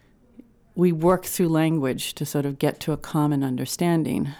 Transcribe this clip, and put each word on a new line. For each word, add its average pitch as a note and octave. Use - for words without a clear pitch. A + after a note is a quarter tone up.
we F3
work F3
through F3
language D#3
to D#3
sort C#3+
of C#3
get -
to D#3
a D3
common D3
understanding, C#3+